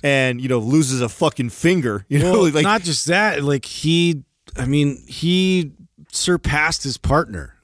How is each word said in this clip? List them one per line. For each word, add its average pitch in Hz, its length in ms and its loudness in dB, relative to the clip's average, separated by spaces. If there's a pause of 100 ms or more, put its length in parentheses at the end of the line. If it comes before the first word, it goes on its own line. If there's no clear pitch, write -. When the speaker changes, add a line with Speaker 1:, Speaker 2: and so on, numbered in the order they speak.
Speaker 1:
and, 131 380 0
you 131 80 -6
know, 123 100 2
loses 131 420 0
a 117 80 0
fucking 143 420 -2
finger." 123 560 0
<laughs> - 40 -16
You 139 80 2
know, 180 140 4
Speaker 2:
Well, 185 180 4
Speaker 1:
like, 147 120 0
Speaker 2:
not 202 200 2
just 160 240 -4
that, 175 360 0
like, 143 220 0
he, 165 580 0 (340)
I 127 100 -4
mean, 143 400 0
he 180 640 0 (400)
surpassed 160 720 0
his 131 160 -6
partner. 120 640 -2